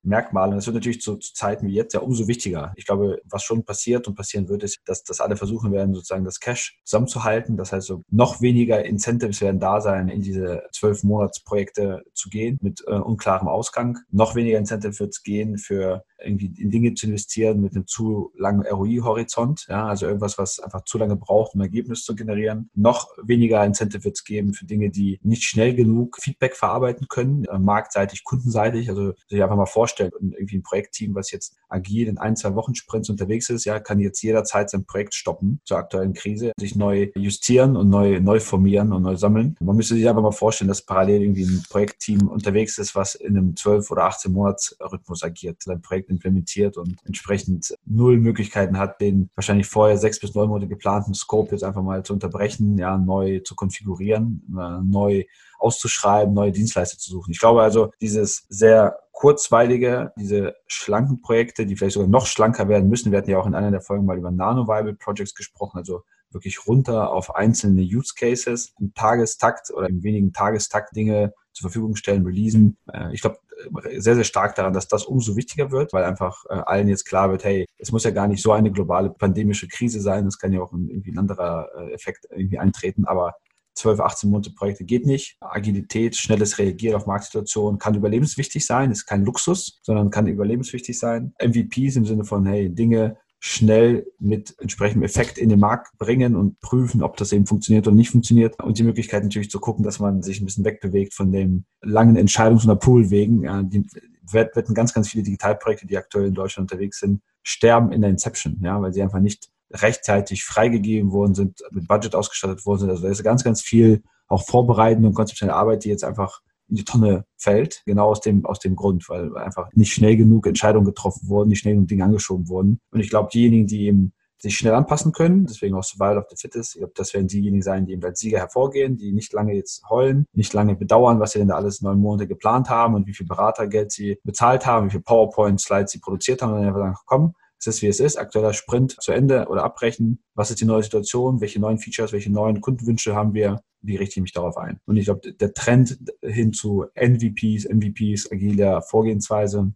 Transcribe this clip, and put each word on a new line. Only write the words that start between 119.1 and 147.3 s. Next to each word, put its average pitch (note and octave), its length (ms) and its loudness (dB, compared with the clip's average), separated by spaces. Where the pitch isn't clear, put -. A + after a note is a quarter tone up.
einfach F2+ 360 -8
nicht G#2 200 6
schnell A2 240 6
genug A2 300 6
Entscheidungen G#2 380 4
getroffen G2 440 -4
wurden, G#2 200 2
nicht G2 120 2
schnell G#2 140 0
genug F#2+ 140 4
Dinge F#2+ 160 0
angeschoben F#2+ 440 0
wurden. F#2+ 320 2
Und A2+ 100 0
ich G2+ 100 -2
glaub, G#2 200 2
diejenigen, A2+ 360 6
die G#2 200 -2
eben G2 260 4
sich G2+ 180 -6
schnell A2+ 180 2
anpassen D3+ 380 2
können, F3+ 340 4
deswegen G2+ 280 -4
auch F#2 100 -4
Survival G2+ 340 0
of G2+ 120 -6
the - 60 -20
Fittest, - 400 -12
ich - 40 -18
glaub, F2 140 -10
das F#2+ 200 -8
werden F#2+ 140 0
diejenigen G2+ 340 0
sein, F#2+ 240 -2
die F#2+ 60 -10
eben F2+ 120 -8
als F2 160 -6
Sieger G#2+ 180 -2
hervorgehen, C3 580 0
die G2+ 160 -6
nicht G#2+ 200 -4
lange G#2 220 -2
jetzt - 340 -8
heulen, C3+ 460 2
nicht G#2+ 180 0
lange G#2 240 2
bedauern, A2+ 420 4
was G#2+ 140 0
sie G#2 60 -2
denn G2+ 100 4
da D#2 80 2
alles G2 240 -4
neun G2 180 0
Monate G2+ 280 2
geplant A2 420 0
haben A#2 260 2
und G2 120 0
wie G2+ 80 -10
viel F#2 120 -12
Beratergeld G#2 640 -2
sie G2+ 320 -6
bezahlt A#2+ 440 2
haben, A2+ 200 2
wie F#2+ 40 -2
viel F#2 100 -4
PowerPoint-Slides G#2 920 2
sie E2 60 -12
produziert G2 440 -4
haben, A#2 80 -2
sondern G#2 180 -2
einfach G2 120 -2
sagen, F#2+ 160 -4
"Komm, D3+ 280 2
es - 100 -8
ist, - 140 -6
wie G#2 40 0
es G2+ 140 0
ist, D3 180 2
aktueller G#2+ 360 -2
Sprint B2+ 460 -2
zu - 120 -4
Ende C3 340 2
oder F#2 160 -2
abbrechen. A2+ 560 -2
Was G#2 160 -2
ist A2 100 -6
die A#2 40 0
neue A2 180 2
Situation? A#2+ 580 -2
Welche G#2 200 -4
neuen G#2+ 180 0
Features, A2 340 -6
welche G2+ 200 -4
neuen G#2 280 0
Kundenwünsche A#2 540 -2
haben G#2 200 0
wir? G#2 260 0
Wie G2+ 120 -4
richte G2 240 -6
ich F#2+ 40 -2
mich F2 100 -6
darauf F2 240 -6
ein?" - 280 -10
Und G#2+ 120 2
ich G2+ 80 2
glaub, G2+ 180 -2
der - 320 -4
Trend B2 420 2
hin A2 300 0
zu G2+ 420 -4
N A#2+ 260 2
V A2+ 160 0